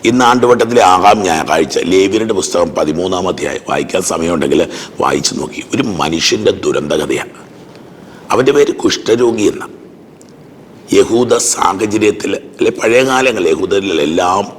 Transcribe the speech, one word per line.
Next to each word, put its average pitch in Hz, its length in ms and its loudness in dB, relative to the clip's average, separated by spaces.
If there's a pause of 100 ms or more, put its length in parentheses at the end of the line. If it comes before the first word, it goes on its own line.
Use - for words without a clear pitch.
ഇന്ന് 123 180 2
ആണ്ടുവട്ടത്തിലെ 120 540 4 (100)
ആറാം 98 340 6
ഞായറാഴ്ച, 80 500 0 (160)
ലേവ്യരുടെ 101 460 2
പുസ്തകം 87 400 0
പതിമൂന്നാം 90 540 -2
അധ്യായം, 69 380 -6
വായിക്കാൻ 73 320 -2 (100)
സമയമുണ്ടെങ്കിൽ 82 500 0 (400)
വായിച്ചു 69 380 -2
നോക്കി. - 220 -10 (120)
ഒരു 135 100 -2 (160)
മനുഷ്യൻ്റെ 82 520 -2 (120)
ദുരന്തകഥയാണ്. 73 720 -4 (960)
അവൻ്റെ 131 220 2
പേര് 143 160 2 (120)
കുഷ്ഠരോഗി 113 680 0
എന്ന. - 120 -12 (1300)
യഹൂദ 113 360 2 (180)
സാഹചര്യത്തിൽ, 101 800 0 (260)
അല്ലെ - 220 2
പഴയകാലങ്ങൾ 127 720 2
യഹൂദരിലെല്ലാം 90 960 0 (120)